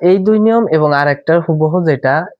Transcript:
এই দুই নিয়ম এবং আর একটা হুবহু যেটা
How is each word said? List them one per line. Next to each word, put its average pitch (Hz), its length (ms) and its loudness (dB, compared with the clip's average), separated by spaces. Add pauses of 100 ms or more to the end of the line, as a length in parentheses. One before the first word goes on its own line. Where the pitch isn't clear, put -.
এই 185 80 4 (100)
দুই 214 200 2
নিয়ম 226 180 2 (120)
এবং 151 120 2 (120)
আর 143 140 0
একটা 156 200 -2 (100)
হুবহু 156 340 -2 (100)
যেটা 135 260 0 (260)